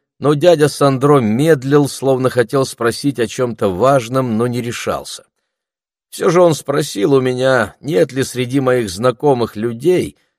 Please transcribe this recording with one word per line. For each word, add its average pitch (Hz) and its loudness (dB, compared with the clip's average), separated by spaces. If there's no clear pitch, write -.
но 143 2
дядя 151 4
Сандро 139 2
медлил, 139 2
словно 127 0
хотел 127 0
спросить 117 -4
о 113 0
чём-то 117 -4
важном, 123 0
но 120 0
не 123 -4
решался. 110 -8
Всё 190 -2
же 180 4
он 170 4
спросил 147 -2
у 135 4
меня, 127 0
нет 151 0
ли 131 -2
среди 127 -4
моих 127 0
знакомых 120 -2
людей, 120 -2